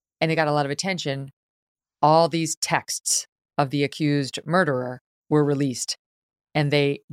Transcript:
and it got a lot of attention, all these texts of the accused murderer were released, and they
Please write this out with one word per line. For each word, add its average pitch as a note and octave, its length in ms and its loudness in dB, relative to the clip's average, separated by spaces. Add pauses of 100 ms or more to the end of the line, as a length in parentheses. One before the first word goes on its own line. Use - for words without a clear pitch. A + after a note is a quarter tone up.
(180)
and D#3+ 140 0
it D#3+ 40 0
got D#3+ 120 2
a D3 40 2
lot D3 120 2
of C#3 80 -4
attention, C#3+ 580 -6 (720)
all D#3+ 260 6
these D#3+ 280 -4
texts - 720 -4 (320)
of C#3 120 0
the C#3+ 120 -2
accused C#3+ 640 -2
murderer C3+ 560 0 (280)
were D3+ 160 4
released, C#3 520 -2 (580)
and D3 160 0
they C#3+ 300 0 (120)